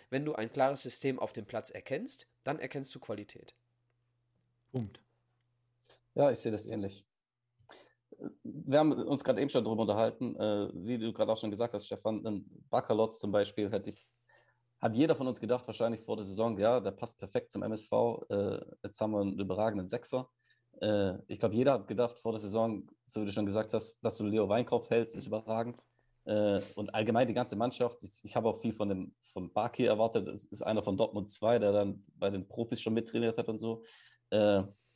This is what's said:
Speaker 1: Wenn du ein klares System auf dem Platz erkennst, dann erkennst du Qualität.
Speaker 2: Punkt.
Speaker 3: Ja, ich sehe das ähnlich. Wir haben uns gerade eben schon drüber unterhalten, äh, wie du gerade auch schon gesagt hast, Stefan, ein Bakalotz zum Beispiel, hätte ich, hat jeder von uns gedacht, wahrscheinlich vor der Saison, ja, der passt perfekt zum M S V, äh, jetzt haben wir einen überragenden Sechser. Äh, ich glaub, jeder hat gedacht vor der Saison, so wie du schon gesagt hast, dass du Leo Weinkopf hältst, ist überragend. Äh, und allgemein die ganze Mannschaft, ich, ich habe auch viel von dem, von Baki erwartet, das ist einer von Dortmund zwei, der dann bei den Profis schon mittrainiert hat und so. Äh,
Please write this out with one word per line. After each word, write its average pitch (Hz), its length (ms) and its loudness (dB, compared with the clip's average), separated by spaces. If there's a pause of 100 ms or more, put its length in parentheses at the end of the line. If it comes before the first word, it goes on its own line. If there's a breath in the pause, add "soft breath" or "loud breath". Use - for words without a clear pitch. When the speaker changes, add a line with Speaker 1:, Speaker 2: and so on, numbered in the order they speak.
Speaker 1:
Wenn 139 160 -2
du 151 100 -4
ein 113 160 -4
klares 139 320 2
System 131 360 -4
auf - 120 -4
dem 107 140 -10
Platz - 240 -8
erkennst, - 580 -8 (160)
dann 151 160 -4
erkennst - 340 -8
du 135 60 -12
Qualität. - 560 -12 (1200)
Speaker 2:
Punkt. 113 260 -6 (1160 soft breath)
Speaker 3:
Ja, 139 160 6
ich 110 80 -2
sehe 117 120 -2
das 104 140 -4
ähnlich. 101 400 -6 (1400 loud breath)
Wir 135 340 0
haben 156 140 6
uns 131 320 0
gerade 120 160 2
eben 139 100 2
schon 120 140 2
drüber 110 200 2
unterhalten, 113 520 0
äh, 104 380 0
wie 113 240 -4
du 110 160 -2
gerade 110 180 2
auch 110 60 2
schon 110 120 -4
gesagt 110 240 -2
hast, 104 120 -6
Stefan, 110 420 -4
ein 104 180 -4 (240)
Bakalotz 110 500 2
zum 104 120 -4
Beispiel, 101 400 2
hätte 101 180 -2
ich, - 160 -14 (760 soft breath)
hat 110 160 0
jeder 160 200 6
von 135 120 -4
uns 123 120 -4
gedacht, 120 280 0
wahrscheinlich 113 340 -2
vor 110 160 -4
der 104 80 -8
Saison, 104 320 0
ja, 113 220 4
der 98 120 -4
passt - 280 -10
perfekt - 320 -4
zum - 120 -6
M 107 80 -2
S 107 120 -6
V, 113 460 0
äh, 101 300 0 (240)
jetzt - 160 -10
haben 107 120 0
wir 104 100 2
einen 98 180 0
überragenden 101 480 0
Sechser. 127 420 -4 (520)
Äh, 101 320 2 (140)
ich - 120 -8
glaub, 101 140 2
jeder 131 200 4
hat 101 140 -2
gedacht 120 320 -2
vor 113 120 -4
der 107 100 -4
Saison, 107 460 -2 (200)
so 110 140 -4
wie 104 40 -2
du 101 60 -4
schon 107 140 0
gesagt 107 280 -2
hast, - 280 -4
dass 117 160 -2
du 104 80 -2
Leo 104 240 2
Weinkopf 117 400 0
hältst, 117 260 2
ist - 120 -10
überragend. 110 560 -4 (420)
Äh, 104 360 2 (140)
und 101 180 -6
allgemein 113 340 4
die 113 60 -2
ganze 120 220 -2
Mannschaft, 120 480 -2
ich, - 200 -18
ich 104 120 -6
habe 113 140 2
auch 110 100 -2
viel 110 140 -2
von 104 160 -2
dem, 95 320 -4
von 90 320 -10
Baki 117 320 0
erwartet, 107 420 4
das - 180 -10
ist - 160 -10
einer 104 220 0
von 98 140 0
Dortmund 101 340 0
zwei, 117 260 2
der 101 140 4
dann 101 320 2 (120)
bei 101 140 0
den 98 180 -4
Profis 117 340 -4
schon 113 120 0
mittrainiert 113 440 0
hat 113 120 -2
und 110 100 -2
so. 113 240 -4 (480 loud breath)
Äh, 104 320 6 (320)